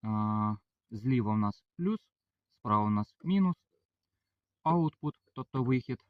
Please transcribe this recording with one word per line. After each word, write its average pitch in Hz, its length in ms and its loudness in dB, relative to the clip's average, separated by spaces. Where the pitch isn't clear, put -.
А, 107 540 -2
зліва 113 420 0
у 107 40 2
нас 104 260 -2
плюс, 202 220 -4
справа 107 260 2
у 104 40 2
нас 104 340 -2
мінус. 185 320 2
Output, 160 500 0
тобто 131 300 -6
вихід. 127 460 -2